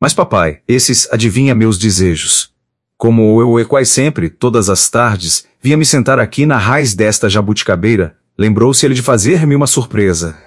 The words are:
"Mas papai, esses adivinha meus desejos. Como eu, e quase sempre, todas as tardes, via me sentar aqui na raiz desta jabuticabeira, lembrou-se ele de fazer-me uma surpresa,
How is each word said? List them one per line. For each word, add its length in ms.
"Mas 120
papai, 520
esses 440
adivinha 420
meus 240
desejos. 760
Como 420
eu, 200
e 60
quase 260
sempre, 400
todas 360
as 220
tardes, 560
via 160
me 80
sentar 320
aqui 260
na 140
raiz 380
desta 340
jabuticabeira, 880
lembrou-se 480
ele 120
de 80
fazer-me 520
uma 120
surpresa, 680